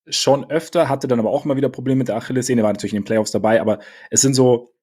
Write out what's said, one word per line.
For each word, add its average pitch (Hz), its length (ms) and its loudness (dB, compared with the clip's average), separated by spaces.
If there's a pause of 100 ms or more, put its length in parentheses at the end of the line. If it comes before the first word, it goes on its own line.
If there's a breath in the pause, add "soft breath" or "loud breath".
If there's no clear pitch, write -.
schon - 420 0
öfter, 160 380 0
hatte 139 180 -4
dann 120 140 0
aber 107 100 0
auch 139 140 -2
immer 139 120 -2
wieder 135 120 -2
Probleme 131 300 -2
mit 123 100 -2
der 104 80 -4
Achillessehne, 120 480 -2
war 104 80 2
natürlich 104 200 -6
in 104 80 -2
den 101 40 -6
Playoffs 110 260 0
dabei, 107 300 2
aber 104 180 -2 (320 loud breath)
es - 120 0
sind 135 120 2
so, 127 480 4